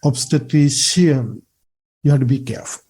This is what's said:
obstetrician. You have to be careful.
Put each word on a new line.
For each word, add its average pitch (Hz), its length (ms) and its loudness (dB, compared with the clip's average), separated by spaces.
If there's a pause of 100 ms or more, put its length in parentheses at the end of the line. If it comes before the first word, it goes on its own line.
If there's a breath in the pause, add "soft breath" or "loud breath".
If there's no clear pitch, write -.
obstetrician. 143 1400 0 (600)
You 147 80 2
have 143 100 4
to 131 60 0
be 127 140 0
careful. - 500 -12